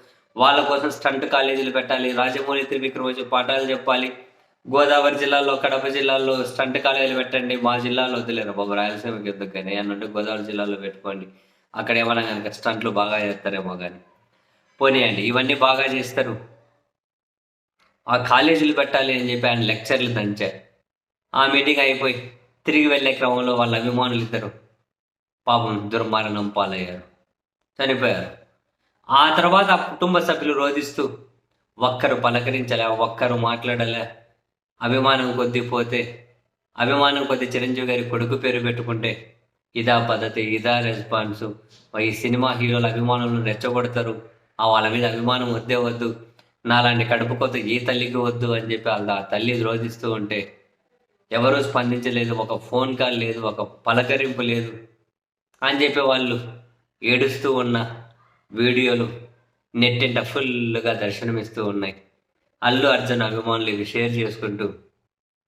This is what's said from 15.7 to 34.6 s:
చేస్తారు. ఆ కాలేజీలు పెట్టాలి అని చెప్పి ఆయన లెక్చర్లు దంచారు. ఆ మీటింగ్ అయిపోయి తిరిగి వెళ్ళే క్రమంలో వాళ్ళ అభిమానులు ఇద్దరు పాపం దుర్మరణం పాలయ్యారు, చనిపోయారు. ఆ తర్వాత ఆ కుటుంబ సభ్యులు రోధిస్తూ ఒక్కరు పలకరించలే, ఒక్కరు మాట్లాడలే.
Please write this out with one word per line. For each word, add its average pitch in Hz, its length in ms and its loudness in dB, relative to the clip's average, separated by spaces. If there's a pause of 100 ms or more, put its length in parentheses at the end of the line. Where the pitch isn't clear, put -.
చేస్తారు. 127 480 -2 (1700)
ఆ 120 100 2
కాలేజీలు 147 560 4
పెట్టాలి 135 420 2
అని 123 160 -2
చెప్పి 123 180 0
ఆయన 120 120 2
లెక్చర్లు 120 540 0
దంచారు. 101 440 -4 (760)
ఆ 135 120 4
మీటింగ్ 143 400 4
అయిపోయి 131 280 0 (520)
తిరిగి 151 200 4
వెళ్ళే 135 260 2
క్రమంలో 123 420 2
వాళ్ళ 120 220 2
అభిమానులు 123 440 0
ఇద్దరు 107 300 -6 (960)
పాపం 113 280 2 (180)
దుర్మరణం 110 560 -2
పాలయ్యారు, 92 560 -4 (720)
చనిపోయారు. 120 520 0 (800)
ఆ 139 160 6 (120)
తర్వాత 185 340 6
ఆ 180 60 6
కుటుంబ 180 420 0
సభ్యులు 156 360 0
రోధిస్తూ 143 500 -2 (720)
ఒక్కరు 127 360 2
పలకరించలే, 120 720 0
ఒక్కరు 113 520 0
మాట్లాడలే. 117 680 -2 (760)